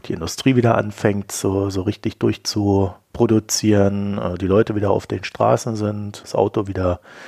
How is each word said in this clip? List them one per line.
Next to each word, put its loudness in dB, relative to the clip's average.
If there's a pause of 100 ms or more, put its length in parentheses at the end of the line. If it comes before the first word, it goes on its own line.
die -4
Industrie 0
wieder 4
anfängt, -2
so, -2
so -4
richtig -4
durchzuproduzieren, 0
äh, -4
die -2
Leute 2
wieder 0
auf 0
den -6
Straßen 0
sind, -6
das -12
Auto 0
wieder -2 (280)